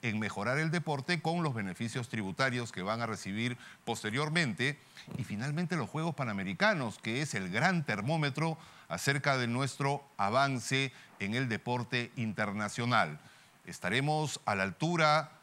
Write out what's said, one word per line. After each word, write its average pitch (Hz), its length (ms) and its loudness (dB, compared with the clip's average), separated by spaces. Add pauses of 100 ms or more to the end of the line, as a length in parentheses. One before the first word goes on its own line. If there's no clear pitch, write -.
en 110 160 0
mejorar 110 400 -2
el 160 120 2
deporte 156 500 0
con 170 220 0
los 143 120 0
beneficios 113 540 -4
tributarios 120 640 0
que 92 100 -6
van 110 200 0
a 117 40 -2
recibir 113 520 -2 (260)
posteriormente, 135 920 0 (400)
y - 60 -4
finalmente 147 520 -2
los 147 140 -2
Juegos 160 240 -2
Panamericanos, 117 840 0
que 113 220 -2
es 151 140 -4
el 95 160 -2
gran 160 340 2
termómetro 147 720 0 (320)
acerca 139 480 2
de 123 100 2
nuestro 139 580 0 (120)
avance 131 760 2 (260)
en 101 160 -2
el 127 140 0
deporte 120 680 -2
internacional. 104 1040 0 (460)
Estaremos 139 800 0
a 104 80 2
la 98 80 2
altura 156 720 2 (100)